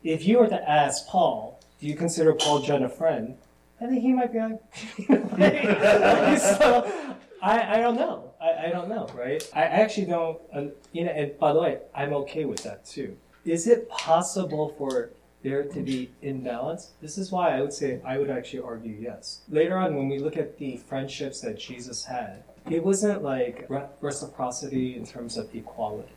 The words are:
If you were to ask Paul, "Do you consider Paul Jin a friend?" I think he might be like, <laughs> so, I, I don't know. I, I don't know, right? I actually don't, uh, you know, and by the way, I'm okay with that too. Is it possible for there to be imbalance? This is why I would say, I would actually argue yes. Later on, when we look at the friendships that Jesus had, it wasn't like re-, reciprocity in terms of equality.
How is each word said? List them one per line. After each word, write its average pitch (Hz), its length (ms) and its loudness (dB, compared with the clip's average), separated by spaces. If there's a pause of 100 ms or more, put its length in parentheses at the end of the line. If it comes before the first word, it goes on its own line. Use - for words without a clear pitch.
If 160 220 -2
you 226 120 6
were 226 100 8
to 196 220 -2
ask 147 380 2
Paul, - 500 0 (220)
"Do 147 80 -6
you 151 80 -4
consider 165 380 2
Paul 147 260 2
Jin 135 240 0
a 123 40 -2
friend?" 127 480 -2 (440)
I 233 60 -6
think 247 160 0
he 254 100 4
might 247 200 0
be 226 80 -2
like, 220 200 -6 (480)
<laughs> - 300 4 (1000)
so, 254 760 4 (240)
I, 214 360 2
I - 40 6
don't 233 160 4
know. - 440 -4
I, 165 260 0
I - 40 0
don't 175 180 -4
know, 220 260 -4
right? 135 280 -2 (120)
I 156 80 4
actually 202 440 2
don't, 165 340 -2 (120)
uh, 143 120 -4 (280)
you 170 120 -2
know, 165 80 -2
and 147 260 -4
by 151 140 4
the 160 80 6
way, 147 180 0 (160)
I'm 147 200 -4
okay 143 300 -4
with 113 200 -6
that - 200 -12
too. 117 320 -10 (280)
Is 165 240 -2
it 233 200 6
possible 160 920 0
for 127 320 -4 (340)
there 139 200 -2
to 143 160 -8
be 127 300 -4 (120)
imbalance? 127 800 -6
This 156 180 -12
is 190 120 -6
why 175 260 0
I 131 40 0
would 143 120 -2
say, 131 320 -4
I 131 140 -6
would 143 120 -2
actually 123 320 -8
argue 113 380 -10
yes. - 480 -12
Later 170 300 2
on, 170 160 0
when 135 140 -2
we 139 100 -4
look 151 180 -4
at 151 220 -6
the 131 200 -8
friendships 135 640 -8
that 110 160 -8
Jesus 123 460 -12
had, 120 380 -10 (260)
it 165 140 0
wasn't 196 400 2
like 131 460 -2
re-, - 140 -6 (180)
reciprocity 131 960 -6
in 113 100 -12
terms 117 300 -12
of 113 180 -10
equality. 107 640 -10